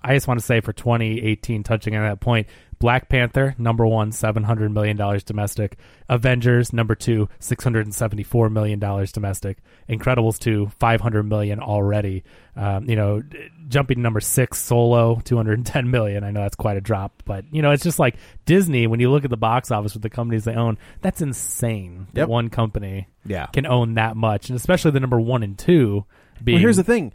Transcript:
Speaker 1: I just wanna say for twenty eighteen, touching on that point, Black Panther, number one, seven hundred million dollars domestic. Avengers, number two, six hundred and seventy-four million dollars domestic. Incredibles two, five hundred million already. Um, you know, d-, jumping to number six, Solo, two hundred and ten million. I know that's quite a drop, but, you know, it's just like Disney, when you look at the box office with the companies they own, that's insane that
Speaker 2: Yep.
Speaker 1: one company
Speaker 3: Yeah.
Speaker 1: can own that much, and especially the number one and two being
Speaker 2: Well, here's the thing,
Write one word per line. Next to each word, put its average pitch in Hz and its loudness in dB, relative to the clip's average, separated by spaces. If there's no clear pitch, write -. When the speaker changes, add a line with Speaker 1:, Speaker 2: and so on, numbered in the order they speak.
Speaker 1:
I 131 2
just 139 0
wanna 123 0
say 113 0
for 110 -6
twenty 113 -2
eighteen, 110 -2
touching 110 -2
on 107 0
that 104 -2
point, 113 0
Black 123 2
Panther, 135 2
number 113 2
one, 110 2
seven 110 -2
hundred 107 0
million 107 0
dollars 101 -2
domestic. 104 -4
Avengers, 123 2
number 113 0
two, 107 0
six - -6
hundred 113 0
and 104 -10
seventy-four 107 0
million 107 0
dollars 98 -2
domestic. 98 -6
Incredibles 113 0
two, 104 0
five 113 2
hundred 107 0
million 104 -2
already. 101 -2
Um, 101 -4
you 113 2
know, 104 0
d-, 147 -16
jumping 131 0
to 120 -2
number 113 0
six, - 0
Solo, 117 4
two 120 0
hundred 110 0
and 120 -6
ten 123 -2
million. 104 0
I 101 -6
know 104 -4
that's 101 -4
quite 104 -2
a 98 -4
drop, 98 -4
but, 98 -8
you 151 0
know, 147 6
it's 143 2
just 170 0
like 131 2
Disney, 160 4
when 117 0
you 123 4
look 143 4
at 139 -4
the 120 -2
box 117 0
office 104 -2
with 107 -12
the 110 -6
companies 117 -2
they 113 -2
own, 113 0
that's 185 -2
insane 104 -6
that 123 0
Speaker 2:
Yep. 131 0
Speaker 1:
one 117 0
company 104 -4
Speaker 3:
Yeah. 90 -6
Speaker 1:
can 135 -2
own 120 2
that 113 0
much, 110 -2
and 127 -4
especially 170 2
the 139 2
number 123 2
one 117 0
and 101 -6
two 113 4
being 147 4
Speaker 2:
Well, 170 8
here's 214 6
the 190 4
thing, 196 0